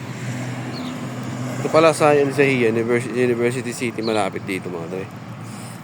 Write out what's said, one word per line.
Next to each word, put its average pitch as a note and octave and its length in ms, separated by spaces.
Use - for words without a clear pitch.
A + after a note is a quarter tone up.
Ito C#3 80
pala D#3 240
sa, D3 240
sa C#3 260
Hiya, B2+ 300
Univers-, A#2+ 400
University A#2+ 640
City, A2+ 240
malapit G#2+ 480
dito, F#2 240
mga E2+ 160
dre. F#2+ 180